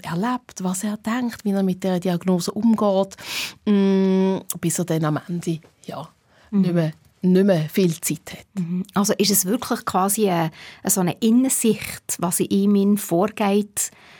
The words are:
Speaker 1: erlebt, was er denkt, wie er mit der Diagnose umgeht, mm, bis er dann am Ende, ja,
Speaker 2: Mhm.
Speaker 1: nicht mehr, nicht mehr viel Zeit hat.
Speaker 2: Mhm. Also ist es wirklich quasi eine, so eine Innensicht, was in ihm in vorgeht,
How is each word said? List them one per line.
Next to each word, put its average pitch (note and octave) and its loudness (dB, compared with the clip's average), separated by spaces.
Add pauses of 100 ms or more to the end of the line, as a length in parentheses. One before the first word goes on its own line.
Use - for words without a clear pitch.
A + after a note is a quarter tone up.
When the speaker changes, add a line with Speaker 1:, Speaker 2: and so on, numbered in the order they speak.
Speaker 1:
erlebt, G#3 -6
was F#3 -4
er G#3+ -4
denkt, A#3 -6
wie G3+ 0
er G3 2
mit F#3 0
der F#3 0
Diagnose F3+ -2
umgeht, G3+ 2 (480)
mm, F#3+ 2 (200)
bis E3+ -2
er F3+ 0
dann D#3+ -2
am D3+ -2
Ende, E3+ -6 (260)
ja, - -12 (440)
Speaker 2:
Mhm. G3+ 2
Speaker 1:
nicht F3 2
mehr, D#3+ 2 (300)
nicht F#3 6
mehr D#3+ 2
viel F3+ 2
Zeit - -6
hat. - -18
Speaker 2:
Mhm. F3+ -4 (120)
Also G3+ 2
ist G#3 2
es F#3+ 2
wirklich A#3+ -4
quasi G3 0
eine, E3 0 (340)
so G3 0
eine F3 0
Innensicht, A#3 0
was E3+ -2
in F#3 0
ihm G3+ 2
in G3+ 4
vorgeht, G3+ 0 (300)